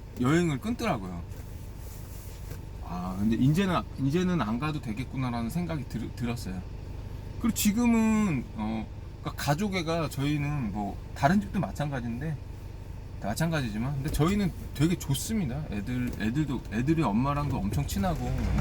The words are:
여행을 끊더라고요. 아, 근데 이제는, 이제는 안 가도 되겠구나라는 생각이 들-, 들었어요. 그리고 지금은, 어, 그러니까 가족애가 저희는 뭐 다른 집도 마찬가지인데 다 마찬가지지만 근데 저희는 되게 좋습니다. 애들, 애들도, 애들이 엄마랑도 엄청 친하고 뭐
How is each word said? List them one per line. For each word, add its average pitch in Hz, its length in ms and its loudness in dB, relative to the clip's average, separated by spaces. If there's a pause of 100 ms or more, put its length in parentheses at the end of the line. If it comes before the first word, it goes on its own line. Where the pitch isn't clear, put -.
(200)
여행을 151 400 4
끊더라고요. 104 640 -2 (1600)
아, 90 340 -4
근데 110 180 4
이제는, 156 440 6 (200)
이제는 170 420 2
안 110 160 0
가도 151 220 -2
되겠구나라는 120 680 -2
생각이 165 380 -2
들-, - 280 -4
들었어요. 95 440 -4 (800)
그리고 233 140 2
지금은, 214 920 4 (120)
어, 110 300 -2 (360)
그러니까 - 220 -6
가족애가 165 640 0
저희는 143 640 0
뭐 101 240 -4 (180)
다른 185 260 6
집도 196 200 -2
마찬가지인데 139 760 -2 (840)
다 98 80 -4
마찬가지지만 131 680 0
근데 139 160 -2
저희는 190 420 4 (220)
되게 165 240 4
좋습니다. 151 720 0
애들, 123 480 -2
애들도, 131 420 2 (120)
애들이 143 320 4
엄마랑도 143 520 2
엄청 104 300 2
친하고 185 320 2
뭐 - 420 2